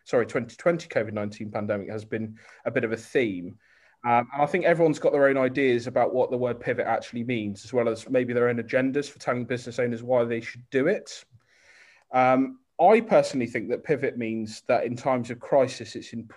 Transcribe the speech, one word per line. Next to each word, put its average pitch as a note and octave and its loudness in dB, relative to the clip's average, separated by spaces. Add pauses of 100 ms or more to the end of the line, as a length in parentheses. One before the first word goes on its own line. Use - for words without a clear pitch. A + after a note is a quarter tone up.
sorry, A#2+ 0
twenty A#2 -6
twenty E3+ -2
covid G#2+ -2
nineteen G#2 -6
pandemic G#2 -4
has G#2+ -8
been A2 -6 (280)
a A#2+ -2
bit B2+ 0
of A2+ -2
a A2 -2
theme. G2+ -2 (480)
Um, A#2+ 2
and C#3+ 0
I D3 2
think E3+ -2
everyone's E3 4
got C#3+ 2
their C#3 6
own C3+ 2
ideas B2+ 2
about B2 2
what B2 2
the B2 -2
word A#2+ -2
pivot - -4
actually A2+ -4
means, G#2+ -4
as - -16
well A#2 2
as A2 -4
maybe B2+ 2
their A#2+ 4
own A#2+ 0
agendas C3 0
for - -20
telling B2 -2
business B2 -6
owners A#2+ -2
why A#2+ 2
they A#2 -4
should - -14
do C#3 2
it. - -4 (840)
Um, C3 4 (220)
I G#3+ 8
personally C#3+ 2
think A2+ -4
that - -4
pivot B2+ -2
means A2 -6
that - 2
in B2 -4
times B2 -2
of A#2 -10
crisis, B2 0
it's A2+ -12
in-, A#2 -12